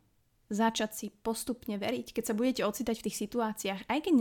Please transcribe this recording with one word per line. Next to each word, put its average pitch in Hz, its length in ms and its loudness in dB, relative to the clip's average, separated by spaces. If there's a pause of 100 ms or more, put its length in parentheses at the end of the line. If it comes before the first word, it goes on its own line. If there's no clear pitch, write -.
(500)
Začať 220 460 2
si 214 180 -8
postupne 226 640 -4
veriť, 233 320 -2
keď 226 160 -4
sa 226 80 0
budete 233 320 2
ocitať 220 320 0
v - 80 -6
tých - 160 -4
situáciách, 208 640 -2
aj 262 160 0
keď 349 200 2